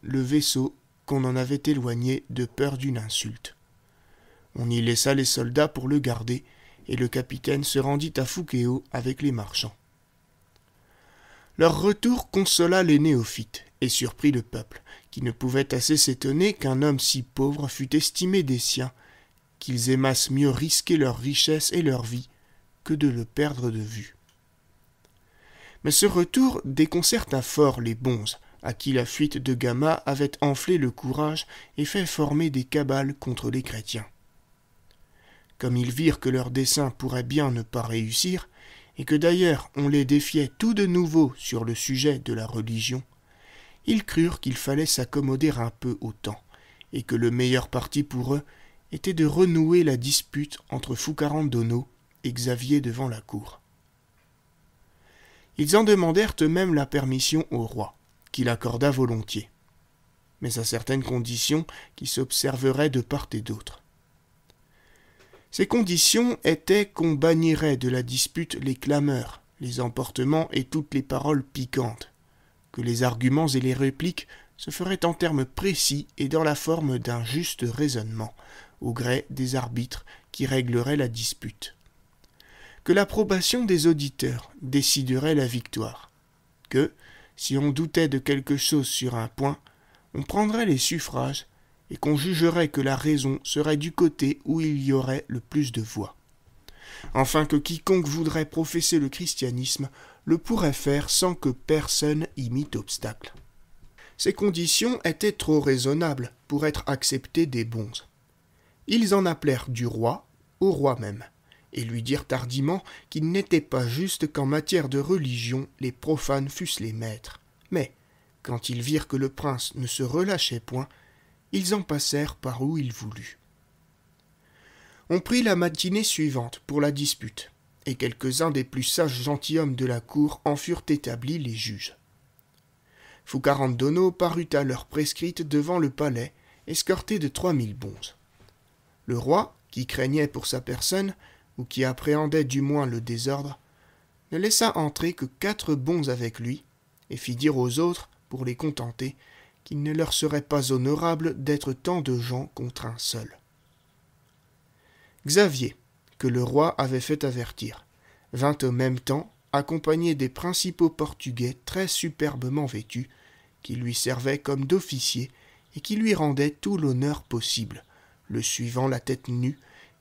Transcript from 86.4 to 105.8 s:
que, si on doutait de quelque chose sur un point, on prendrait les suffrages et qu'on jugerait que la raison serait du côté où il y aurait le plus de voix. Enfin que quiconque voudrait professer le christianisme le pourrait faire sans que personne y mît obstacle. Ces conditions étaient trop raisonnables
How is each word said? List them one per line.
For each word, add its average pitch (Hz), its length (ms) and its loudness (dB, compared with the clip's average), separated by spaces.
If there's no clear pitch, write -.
que, 135 220 2
si - 200 -2
on 143 120 2
doutait 156 400 0
de 135 80 0
quelque 139 400 0
chose 139 320 0
sur 123 260 -4
un 113 140 -4
point, 139 280 -2
on 120 100 -6
prendrait 214 420 0
les 156 120 4
suffrages 135 680 -4
et - 40 -10
qu'on 147 220 0
jugerait 170 500 2
que 143 140 0
la 135 160 0
raison 139 460 0
serait 151 340 0
du 156 160 -6
côté 147 500 2
où 160 160 0
il 147 240 0
y 139 80 2
aurait 131 380 0
le 123 100 -6
plus 139 320 -2
de 117 100 -4
voix. 107 360 -8
Enfin 135 320 2
que 147 100 2
quiconque 165 520 0
voudrait 156 420 -2
professer 165 500 0
le 143 80 2
christianisme 131 800 -4
le 165 120 2
pourrait 170 360 0
faire 143 360 0
sans 180 260 2
que 151 140 -2
personne 151 840 0
y 127 140 -6
mît 139 260 -4
obstacle. - 580 -10
Ces - 160 2
conditions 202 720 2
étaient 170 260 2
trop 156 300 2
raisonnables 139 720 0